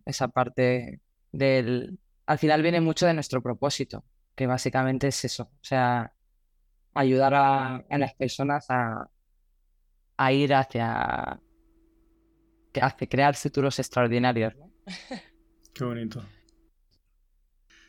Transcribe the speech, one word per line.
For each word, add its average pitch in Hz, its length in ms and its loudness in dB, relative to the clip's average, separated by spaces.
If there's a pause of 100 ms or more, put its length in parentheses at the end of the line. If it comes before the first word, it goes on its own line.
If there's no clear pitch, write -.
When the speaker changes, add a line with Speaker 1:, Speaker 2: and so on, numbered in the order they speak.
Speaker 1:
esa 135 220 -4
parte 123 720 -2 (300)
del, 127 680 0 (260)
al 147 120 0
final 151 240 4
viene 170 180 2
mucho 160 260 2
de 170 80 4
nuestro 131 280 -4
propósito, 127 600 -4 (300)
que 131 120 -2
básicamente 131 640 0
es - 160 -4
eso, 120 200 -6
o - 200 -20
sea, 123 480 0 (840)
ayudar 135 400 4
a, 135 420 4
a 143 220 -4
las 135 160 -2
personas 139 560 -4
a, 117 380 -2 (1080)
a 131 160 2
ir 139 200 2
hacia, 117 880 -2 (1300)
que 131 80 -6
hace 131 280 -2
crear 139 280 2
futuros 139 420 -2
extraordinarios, 120 800 0
¿no? - 140 -20 (160)
<laughs> - 880 -18
Speaker 2:
Qué 131 100 -8
bonito. 117 400 -8 (1600)